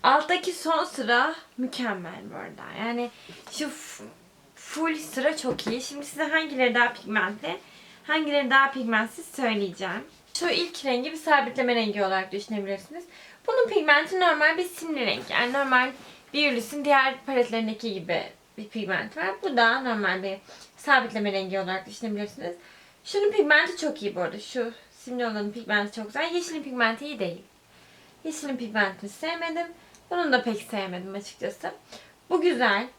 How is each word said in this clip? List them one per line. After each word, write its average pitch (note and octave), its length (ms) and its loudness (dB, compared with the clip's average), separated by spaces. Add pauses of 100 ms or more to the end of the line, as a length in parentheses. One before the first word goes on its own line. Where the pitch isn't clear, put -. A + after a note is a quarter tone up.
Alttaki D#4+ 500 4
son D#4+ 320 0
sıra B3+ 500 0 (240)
mükemmel G3+ 640 -6 (120)
bu - 40 -12
arada. - 420 -12
Yani A#3+ 320 -4 (400)
şu D4+ 180 -6
f-, - 360 -14 (500)
full D#4+ 420 -2
sıra D4+ 400 0
çok - 300 -4
iyi. A#3+ 160 -2
Şimdi C#4+ 240 -10
size D4+ 180 -4
hangileri C#4 500 2
daha A#3+ 180 4
pigmentli, G#3+ 680 -4 (480)
hangileri D4 440 2
daha C4+ 200 8
pigmentsiz A3+ 560 0
söyleyeceğim. G3+ 760 -2 (300)
Şu E4+ 140 0
ilk - 360 -2
rengi C4+ 280 0
bir D#4+ 40 -10
sabitleme B3 580 4
rengi G#3 300 2
olarak F#3+ 280 0
düşünebilirsiniz. G3+ 720 -6 (420)
Bunun A#4+ 220 4
pigmenti D#4+ 520 4
normal D#4+ 380 4
bir F#4 60 0
simli D#4 420 -4
renk. - 240 -4
Yani A#3+ 220 2
normal C4 380 4 (440)
Beauly's'in C#4+ 500 0
diğer C4+ 420 4
paletlerindeki A3+ 680 0
gibi F3 280 -2 (360)
bir G#3+ 100 -12
pigment G#3+ 480 -4
var. F4 140 -2 (120)
Bu D4 140 -2
da A#3 240 6
normal G3+ 420 0
bir G3 160 -6 (380)
sabitleme A3 560 2
rengi F#3+ 280 -2
olarak F#3+ 260 -4
düşünebilirsiniz. G#3 720 -8 (480)
Şunun G4+ 260 2
pigmenti D#4 460 6
çok - 260 -2
iyi F#3+ 140 -4
bu F3+ 40 -2
arada. E3+ 180 -2
Şu A3+ 340 -4 (180)
simli B3 360 -6
olanın G#3 260 -4
pigmenti G#3 400 -2
çok A3 140 -8
güzel. D#4+ 280 -4
Yeşilin E4+ 280 -4
pigmenti B3 440 0
iyi D4 120 -10
değil. F3+ 240 -4 (840)
Yeşilin D4 320 -6
pigmentini G#3 540 -2
sevmedim. E4+ 560 -4 (440)
Bunun E4+ 220 2
da B3 100 4
pek G#3+ 200 -4
sevmedim F#3+ 520 -6
açıkçası. - 580 -8 (580)
Bu E4+ 100 2
güzel. A#3+ 460 4 (120)